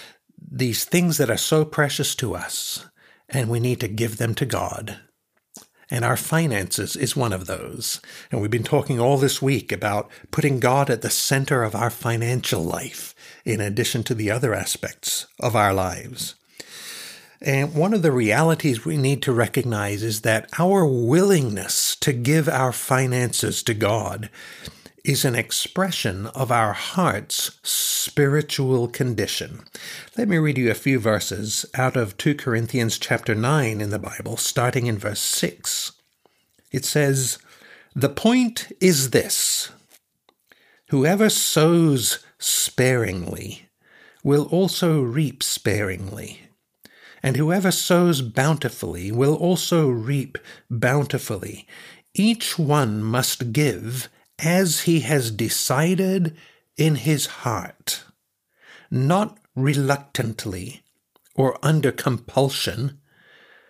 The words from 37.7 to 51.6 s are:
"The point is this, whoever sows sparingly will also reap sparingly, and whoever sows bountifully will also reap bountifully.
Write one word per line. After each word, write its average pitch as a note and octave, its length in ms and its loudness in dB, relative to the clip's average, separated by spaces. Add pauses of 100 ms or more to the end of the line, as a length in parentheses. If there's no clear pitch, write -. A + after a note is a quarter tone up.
"The - 160 0
point A#3+ 680 2
is C#3+ 300 4
this, - 640 0 (1160)
whoever F#3 420 4
sows D#3+ 880 4 (200)
sparingly G#2 1300 -2 (520)
will C#3+ 260 4
also E3+ 520 2
reap B2+ 420 -2
sparingly, F#2+ 1000 -4 (800)
and C3+ 140 0
whoever F3 340 2
sows F3 500 4
bountifully A2+ 920 -2
will C3+ 240 2
also E3 540 2
reap B2 480 -2 (320)
bountifully. A#2+ 1000 -2 (460)